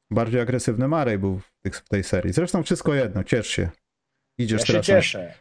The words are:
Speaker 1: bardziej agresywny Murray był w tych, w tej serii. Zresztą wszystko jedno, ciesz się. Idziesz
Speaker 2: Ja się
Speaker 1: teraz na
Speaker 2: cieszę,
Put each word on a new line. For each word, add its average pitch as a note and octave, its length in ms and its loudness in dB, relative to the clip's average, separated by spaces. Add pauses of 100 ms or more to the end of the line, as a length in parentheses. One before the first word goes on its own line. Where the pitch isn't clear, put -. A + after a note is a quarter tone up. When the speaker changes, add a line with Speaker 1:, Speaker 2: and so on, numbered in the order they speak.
(100)
Speaker 1:
bardziej A2+ 300 2
agresywny B2+ 480 0
Murray C3 300 0
był F#2+ 200 -2
w - 140 -14 (100)
tych, F#2+ 140 -6
w - 120 -18
tej G2 160 0
serii. F#2 280 -2
Zresztą F3 300 0
wszystko D#3+ 320 0
jedno, G#2+ 300 -2
ciesz A2+ 240 0
się. F2+ 220 -2 (680)
Idziesz A2 220 0
Speaker 2:
Ja A2+ 60 -2
się - 60 2
Speaker 1:
teraz F3 160 2
na G3 60 6
Speaker 2:
cieszę, F#2 460 0